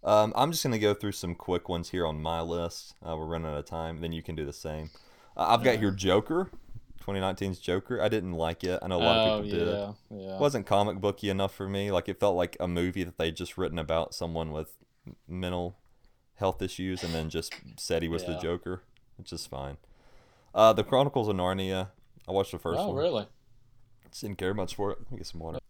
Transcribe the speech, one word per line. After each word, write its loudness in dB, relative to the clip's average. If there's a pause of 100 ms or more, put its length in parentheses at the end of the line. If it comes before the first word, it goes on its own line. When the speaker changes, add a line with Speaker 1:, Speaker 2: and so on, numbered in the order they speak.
Speaker 1:
Um, 6
I'm 4
just -2
gonna 2
go 4
through -4
some -4
quick -2
ones -4
here 0
on -4
my -2
list. -4 (120)
Uh, -4
we're -6
running -4
out -4
of -8
time. -6
Then -4
you -6
can -8
do -4
the -8
same. -8 (480)
Uh, 0
I've 8
got 4
Speaker 2:
All 4
right. -2
Speaker 1:
your 4
Joker, 2 (500)
twenty -4
nineteen's -2
Joker. -2
I 2
didn't 0
like -2
it. 0
I -8
know 0
a 4
lot 6
of 4
Speaker 2:
Oh, -4
Speaker 1:
people -2
did. 2
Speaker 2:
yeah, -2 (180)
yeah. -10
Speaker 1:
Wasn't 2
comic 2
booky 0
enough 0
for -6
me. -2
Like, 2
it -4
felt 4
like 0
a -2
movie 0
that -12
they 0
just -8
written -2
about 0
someone -4
with -8 (320)
m-, -16 (120)
mental -4 (600)
health 0
issues -4
and -4
then -2
just -6 (240)
said 0
he 0
was -2
the -4
Speaker 2:
Yeah. -4
Speaker 1:
Joker, -4 (360)
which -14
is -10
fine. -8 (800)
Uh, 10
The 4
Chronicles 4
of 2
Narnia. 0 (360)
I -6
watched 2
the -8
first 0
Speaker 2:
Oh, 0
Speaker 1:
one. -2
Speaker 2:
really? 0 (840)
Speaker 1:
Just -12
didn't -8
care 0
much -4
for -2
it. -6
Let -8
me -8
get -10
some -10
water. -6 (120)